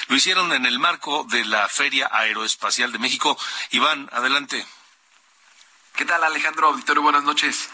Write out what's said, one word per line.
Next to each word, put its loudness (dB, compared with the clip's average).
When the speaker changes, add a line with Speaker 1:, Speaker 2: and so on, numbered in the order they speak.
Speaker 1:
Lo 2
hicieron 2
en 0
el 0
marco 0
de 0
la 2
Feria 0
Aeroespacial 0
de -6
México. 0
Iván, 0
adelante. -2
Speaker 2:
¿Qué -2
tal, 0
Alejandro? 0
Auditorio, 0
buenas 4
noches. -2